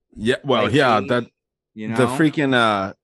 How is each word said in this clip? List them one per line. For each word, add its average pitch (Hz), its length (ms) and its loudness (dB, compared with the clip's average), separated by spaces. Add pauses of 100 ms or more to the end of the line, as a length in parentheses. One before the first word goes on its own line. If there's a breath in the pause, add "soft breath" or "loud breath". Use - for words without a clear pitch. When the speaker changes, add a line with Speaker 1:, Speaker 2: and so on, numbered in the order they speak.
(160)
Speaker 1:
Yeah, 110 260 -2
well, 120 220 0
Speaker 2:
Like, 101 80 -2
Speaker 1:
yeah, 127 260 4
Speaker 2:
age, 101 100 -6
Speaker 1:
that 120 160 -2 (500)
Speaker 2:
you 107 200 -12
Speaker 1:
the 120 120 2
Speaker 2:
know? 123 120 -4
Speaker 1:
freaking, 151 340 0
uh, 104 520 0